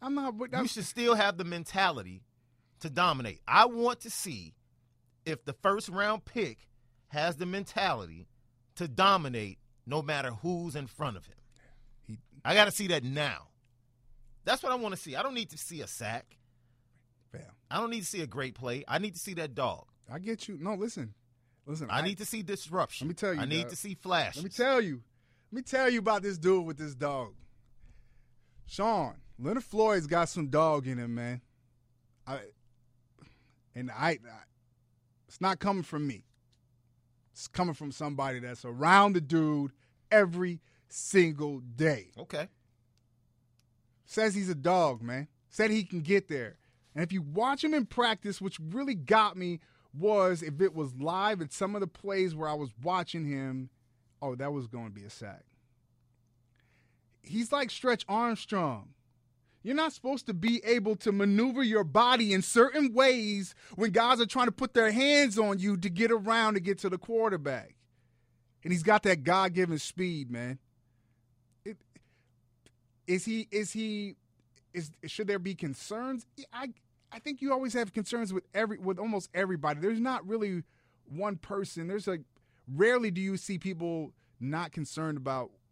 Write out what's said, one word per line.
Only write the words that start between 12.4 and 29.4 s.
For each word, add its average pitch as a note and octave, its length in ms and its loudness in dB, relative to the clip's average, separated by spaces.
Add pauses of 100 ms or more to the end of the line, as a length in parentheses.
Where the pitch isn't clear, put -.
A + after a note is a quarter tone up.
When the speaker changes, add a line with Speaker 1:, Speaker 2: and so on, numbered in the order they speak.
Speaker 2:
I D3+ 100 0
gotta G#3 180 6
see G3+ 160 -4
that D#3+ 180 0
now. C3 420 -4 (960)
That's A#3+ 180 0
what C4 120 -2
I - 20 2
wanna G#3+ 220 -4
see. C3+ 180 -12
I F3 80 -2
don't C4+ 100 -6
need A#3 180 -8
to D#3 60 -18
see D#3+ 240 -12
a F#2+ 60 -10
sack. - 500 -10 (920)
Speaker 1:
Fam. - 100 -16 (300)
Speaker 2:
I E3+ 80 -2
don't A#3 120 -4
need A3+ 100 -6
to E3+ 40 -10
see E3+ 160 -6
a D3+ 60 -6
great C3 280 -8
play. C#3 340 -8
I D3+ 100 -2
need G3+ 140 -4
to E3+ 60 -14
see F#3+ 160 -12
that D#3 200 -8
dog. A#2 300 -4 (260)
Speaker 1:
I C#3+ 80 -10
get A3 300 -8
you. F#3 100 -10
No, G3 160 -4
listen. F3+ 380 -8 (540)
Listen, D3+ 220 -8
Speaker 2:
I A2+ 100 0
Speaker 1:
I - 40 2
Speaker 2:
need F#3+ 160 -4
to G#3 60 -10
see G#3+ 180 -6
disruption. E3 640 -4
Speaker 1:
Let - 20 -2
me E3+ 60 -6
tell G3 180 -2
you, D3+ 80 -2
Speaker 2:
I - 40 -2
need D#3 180 -2
Speaker 1:
dog. - 80 -8
Speaker 2:
to F3 40 -10
see G3 200 -10
flashes. D#3+ 400 0
Speaker 1:
Let D3+ 80 -8
me G3 120 -8
tell B3+ 240 4
you. D3+ 220 -2 (500)
Let G#3 40 -12
me C4 80 -6
tell C4 260 2
you A#3+ 80 4
about G#3+ 240 2
this G3 160 -4
dude F3+ 260 4
with D#3+ 140 -6
this D3+ 160 -8
dog. C3 400 -4 (1300)
Sean, F#3+ 480 0 (240)
Leonard G3 240 -4